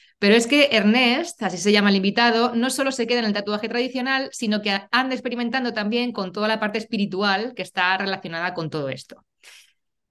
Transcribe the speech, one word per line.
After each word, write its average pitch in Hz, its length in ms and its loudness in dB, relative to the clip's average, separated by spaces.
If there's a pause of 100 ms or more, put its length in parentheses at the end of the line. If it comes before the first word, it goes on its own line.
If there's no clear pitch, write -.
(180)
Pero 202 160 6
es 233 120 4
que 285 260 4
Ernest, 240 680 2
así 180 140 -4
se 190 160 2
llama 208 160 4
el 196 80 4
invitado, 233 580 2
no 233 140 0
solo 269 240 -2
se 233 140 -2
queda 240 140 0
en 233 40 -2
el 214 80 0
tatuaje 208 340 -4
tradicional, 254 640 -2
sino 214 300 -2
que 202 180 -2 (120)
anda 262 240 0
experimentando 240 580 -4
también 226 400 -2
con 190 200 -6
toda 208 160 -2
la 220 120 0
parte 214 160 -2
espiritual 208 800 -2
que 185 60 -8
está 185 340 0
relacionada 185 560 -4
con 165 160 -6
todo 143 220 -4
esto. - 340 -14 (880)